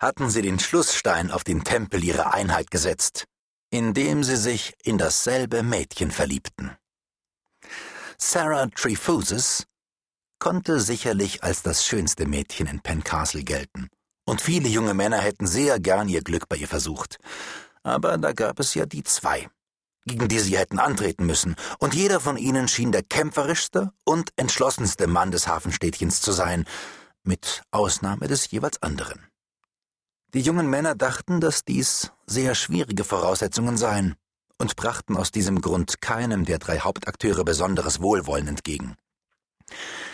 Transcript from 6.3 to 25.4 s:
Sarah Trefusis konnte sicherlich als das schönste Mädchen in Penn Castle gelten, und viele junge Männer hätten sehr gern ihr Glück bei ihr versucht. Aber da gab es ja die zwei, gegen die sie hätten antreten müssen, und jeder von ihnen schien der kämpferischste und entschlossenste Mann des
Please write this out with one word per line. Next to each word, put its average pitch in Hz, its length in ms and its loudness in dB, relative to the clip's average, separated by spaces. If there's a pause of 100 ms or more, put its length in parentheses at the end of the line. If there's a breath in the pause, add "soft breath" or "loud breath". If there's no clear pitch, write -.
Sarah 156 500 2
Trefusis 113 960 0 (720)
konnte 170 420 2
sicherlich 101 600 0
als 92 200 0
das 87 220 0
schönste 90 420 0
Mädchen 73 400 -4
in 71 140 -6
Penn 80 240 -2
Castle 78 400 -2
gelten, 69 440 -6 (360)
und 113 160 0
viele 156 280 2
junge 110 260 2
Männer 104 240 2
hätten 101 280 0
sehr 120 340 2
gern 95 280 2
ihr 82 140 0
Glück 82 260 -2
bei 82 80 -4
ihr 73 120 -6
versucht. 80 500 -6 (640 loud breath)
Aber 165 360 0
da - 140 0
gab - 280 -2
es 135 140 0
ja 76 120 -2
die - 160 -8
zwei, - 460 -2 (580)
gegen 120 220 0
die 113 100 2
sie 95 180 2
hätten 95 220 0
antreten 101 480 0
müssen, 82 300 0 (220 loud breath)
und 139 160 2
jeder 190 260 4
von 139 160 -2
ihnen 127 320 2
schien 120 240 2
der 98 100 4
kämpferischste 156 880 0 (120)
und 160 320 2
entschlossenste 123 680 2
Mann 85 240 2
des 87 160 0